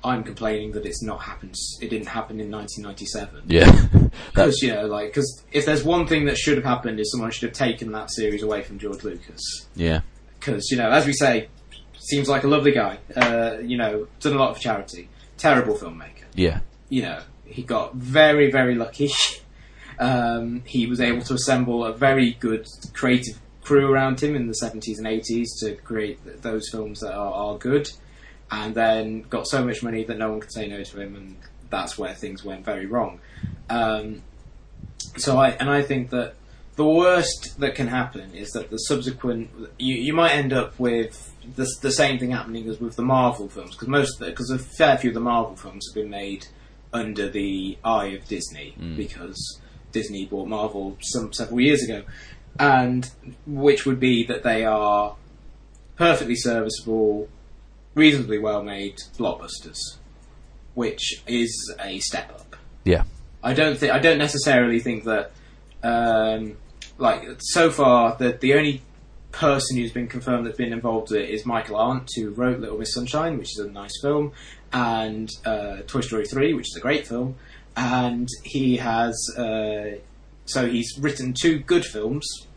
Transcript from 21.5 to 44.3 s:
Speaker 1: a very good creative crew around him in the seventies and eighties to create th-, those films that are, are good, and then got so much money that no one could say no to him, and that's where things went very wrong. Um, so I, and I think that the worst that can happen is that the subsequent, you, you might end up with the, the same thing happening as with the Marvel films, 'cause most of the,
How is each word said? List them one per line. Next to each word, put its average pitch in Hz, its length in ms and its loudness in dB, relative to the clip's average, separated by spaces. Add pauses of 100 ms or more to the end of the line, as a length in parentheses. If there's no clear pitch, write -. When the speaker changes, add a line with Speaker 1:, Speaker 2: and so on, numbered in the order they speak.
Speaker 1:
a 113 100 -2
very 131 420 4
good 110 320 -2 (260)
creative 123 460 0 (240)
crew 139 280 6
around 135 320 2
him 147 140 0
in 120 100 -2
the 113 60 -4
seventies 107 460 -6
and 110 80 -8
eighties 113 540 -2
to 107 160 -4
create 107 460 -6
th-, 87 200 -18
those 110 280 -6
films 107 300 -8
that 107 140 -8
are, 101 180 -4
are 104 240 -6
good, 143 340 0 (600)
and 107 240 -6
then 110 480 2
got 110 260 -6
so 131 160 0
much 113 180 -4
money 113 220 -4
that 113 140 -8
no 110 120 -2
one 107 100 -6
could - 120 -16
say 110 160 -8
no 101 140 -10
to 101 180 -14
him, 101 160 -12
and 95 200 -18 (340)
that's 95 280 2
where 92 160 -4
things 95 300 -8
went 95 200 -8
very 95 220 -2
wrong. 113 320 0 (500)
Um, 110 540 0 (920)
so 135 220 2
I, 135 120 8
and 139 180 -4
I 143 140 2
think 131 280 -2
that 123 240 -4 (420)
the 151 80 2
worst 170 760 4
that 139 160 -2
can 123 140 -2
happen 117 460 -6
is 101 160 -12
that - 200 -10
the 110 60 -8
subsequent, 123 760 -4 (280)
you, 127 160 -2
you 127 180 -2
might 165 200 4
end 139 200 0
up 110 260 -2
with 117 540 -2 (240)
the, 131 100 -2 (140)
the 139 100 -2
same 139 280 2
thing 123 140 -2
happening 113 360 -6
as 110 120 -8
with 117 160 -6
the 120 60 -4
Marvel 123 460 2
films, - 260 -14
'cause 117 140 -10
most 143 320 2
of - 60 -8
the, 85 60 -8